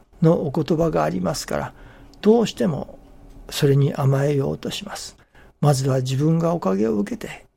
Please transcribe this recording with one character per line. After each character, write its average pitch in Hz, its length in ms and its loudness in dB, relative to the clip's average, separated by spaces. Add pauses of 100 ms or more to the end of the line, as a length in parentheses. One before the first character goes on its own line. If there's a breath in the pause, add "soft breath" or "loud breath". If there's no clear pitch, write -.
(220)
の 165 100 6
お 175 180 0
言 160 260 0
葉 165 140 2
が 156 140 0
あ 151 40 0
り 180 120 -4
ま 165 140 -2
す - 120 -8
か - 120 -4
ら、 131 160 -8 (460 loud breath)
ど 220 200 6
う 214 60 2
し - 80 -6
て 240 120 -2
も - 320 -6 (520)
そ - 160 0
れ 139 100 6
に 139 180 2
甘 135 300 2
え 147 100 2
よ 143 180 0
う 156 60 -6
と - 120 -8
し - 140 -10
ま - 120 -12
す。 - 200 -14 (440 soft breath)
ま 143 140 4
ず 135 140 -2
は 131 100 2
自 131 180 -2
分 160 220 2
が 165 160 0
お 165 60 -4
か 190 140 0
げ 214 140 0
を 220 80 0
受 208 200 -2
け - 120 -10
て、 - 180 -16 (100)